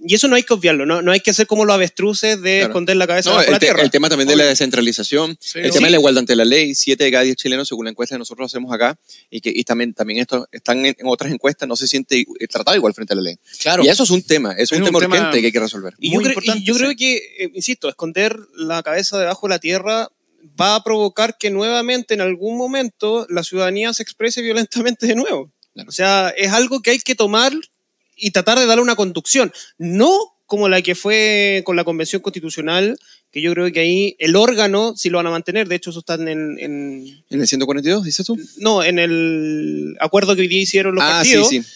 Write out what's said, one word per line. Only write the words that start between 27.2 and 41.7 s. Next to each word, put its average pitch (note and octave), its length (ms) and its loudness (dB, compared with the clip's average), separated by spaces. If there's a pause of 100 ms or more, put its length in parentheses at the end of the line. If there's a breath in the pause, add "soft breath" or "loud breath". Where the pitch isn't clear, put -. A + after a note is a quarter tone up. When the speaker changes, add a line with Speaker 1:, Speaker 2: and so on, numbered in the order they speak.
Speaker 1:
y G#3 120 -4
tratar G#3+ 280 2
de B3+ 60 4
darle A3+ 180 4
una A#3+ 140 2
conducción, F#3+ 560 0 (240 loud breath)
no G3+ 400 4 (300)
como G3+ 240 0
la F#3 100 4
que F3 140 -2
fue G#3 720 2
con F3+ 100 -2
la F3 80 0
Convención E3 380 -4
Constitucional, F3 760 -4 (320 soft breath)
que D3 120 -6
yo E3+ 100 0
creo F3 180 0
que E3 100 -2
ahí F#3 380 0
el E3 180 2
órgano A3 600 2
sí F3+ 140 -4
lo F3 80 0
van E3+ 80 -2
a E3 40 -2
mantener, F3+ 380 -4
de F3+ 60 -4
hecho F3 160 -8
eso E3 80 -14
está E3+ 160 -6
en, D#3 440 -6
en C#3+ 720 -12
Speaker 2:
¿En C#3 140 -4
el C3+ 40 0
ciento C3 200 0
cuarenta C#3 240 -2
y - 20 2
dos, G#3 120 0
dices E3 200 -4
tú? A#3 140 -4 (180)
Speaker 1:
No, G#3 260 2
en F3 160 2
el D#3 1040 -2
acuerdo G3 340 2
que F#3 80 2
hoy F3+ 60 2
día F#3+ 140 2
hicieron F#3+ 320 0
los F3+ 100 2
Speaker 2:
Ah, E3 200 2
sí, B3 100 6
Speaker 1:
partidos, G#3+ 140 6
Speaker 2:
sí, B3+ 140 0 (140)